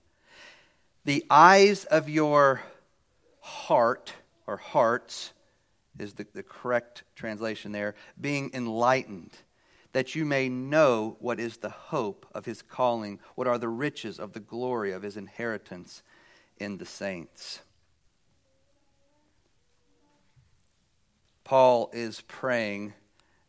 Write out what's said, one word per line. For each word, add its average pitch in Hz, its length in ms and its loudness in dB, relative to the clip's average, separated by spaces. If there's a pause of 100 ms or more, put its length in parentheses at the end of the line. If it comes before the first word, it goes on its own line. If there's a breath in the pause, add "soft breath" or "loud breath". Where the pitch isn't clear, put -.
(1080 loud breath)
The 143 220 -2
eyes 190 560 8
of 156 240 2
your 147 540 4 (760 loud breath)
heart," - 760 0 (320)
or 101 100 -8
hearts - 760 -2 (640)
is 101 160 -12
the, 104 180 -14
the 101 100 -14
correct - 600 -6 (120)
translation 107 580 -8
there, 104 220 -6 (240 loud breath)
"being 139 360 -6
enlightened, 120 840 -2 (560 soft breath)
that 131 220 -4
you 156 100 -4
may 135 240 0
know 127 720 2
what 117 180 -4
is 113 200 -6
the 104 100 -8
hope 107 680 -6
of 107 120 -12
his 113 160 -10
calling, 113 580 -2 (140 loud breath)
what 123 120 -4
are 120 120 0
the 117 100 -6
riches 117 500 -8
of 101 140 -12
the 113 80 -12
glory 113 520 -6
of 92 100 -10
his 104 160 -10
inheritance 101 840 -10 (540 soft breath)
in 101 220 -10
the 87 80 -14
saints." - 720 -12 (3750)
Paul 127 480 4
is 117 300 -8
praying 104 720 -4 (540 soft breath)